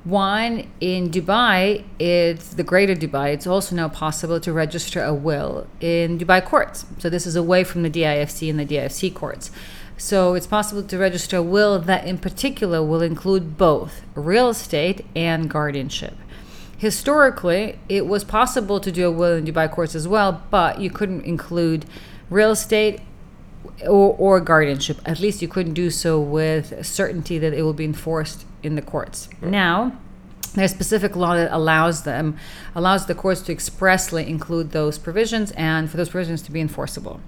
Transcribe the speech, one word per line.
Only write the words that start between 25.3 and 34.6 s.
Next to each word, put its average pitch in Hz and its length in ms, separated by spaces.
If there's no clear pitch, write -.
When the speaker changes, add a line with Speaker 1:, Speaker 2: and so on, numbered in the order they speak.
Speaker 1:
you 170 80
couldn't 165 240
do 175 160
so 160 320
with 156 640
certainty 175 520
that 156 160
it 156 100
will 156 100
be 151 100
enforced 156 640
in 156 120
the 147 60
courts. - 460
Speaker 2:
Right. 165 100
Speaker 1:
Now, 202 480
there's 190 180
specific 202 460
law 175 180
that 170 160
allows 160 520
them, 151 340
allows 180 340
the 180 80
courts 185 260
to 180 100
expressly 185 760
include 160 460